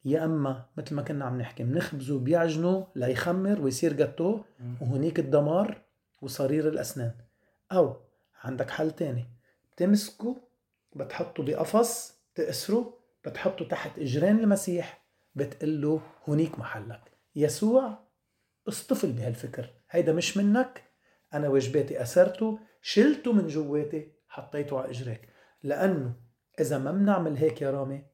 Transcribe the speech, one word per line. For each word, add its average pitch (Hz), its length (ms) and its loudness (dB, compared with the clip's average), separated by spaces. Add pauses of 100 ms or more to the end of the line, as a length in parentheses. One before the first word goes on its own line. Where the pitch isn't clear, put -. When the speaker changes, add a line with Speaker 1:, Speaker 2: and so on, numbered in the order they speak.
Speaker 1:
يا 156 200 0
أما 143 420 -2 (100)
مثل 151 180 -8
ما 143 80 -4
كنا 143 220 -6
عم 127 140 -4
نحكي، 120 260 -8
منخبزه 139 540 -2
بيعجنه 170 680 2 (100)
ليخمر 175 640 0
ويصير 139 320 2
جاتو، 165 480 0 (200)
Speaker 2:
مم. 120 200 -10
Speaker 1:
وهونيك 143 380 0
الدمار 151 640 2 (400)
وصرير 147 460 0
الأسنان. 131 440 -4 (600)
أو 156 240 4 (460)
عندك 127 280 -6
حل 156 200 -2
تاني، 131 360 -4 (460)
بتمسكه، 208 640 0 (600)
بتحطه 147 460 -6
بقفص، 160 720 0 (200)
تأسره، 196 640 -2 (260)
بتحطه 175 400 -4
تحت - 340 -8
إجرين 156 400 2
المسيح، 196 680 0 (300)
بتقله: 151 640 -2 (280)
"هونيك 151 300 0
محلك. 110 540 -12 (240)
يسوع، 214 640 2 (680)
اصطفل 180 440 -2
بهالفكر. 117 580 -6 (200)
هيدا 165 220 2
مش 170 240 0
منك. 208 460 2 (520)
أنا 147 140 0
واجباتي 135 540 2
أسرته، 202 560 4 (240)
شلته 247 500 4
من 190 160 6
جواتي، 151 640 -4 (160)
حطيته 143 500 -6
على 135 120 -6
إجريك." 123 380 -8 (340)
لأنه 147 520 0 (460)
إذا 143 180 2
ما 135 140 -2
منعمل 185 440 2
هيك 156 260 2
يا 139 80 0
رامي 139 440 -4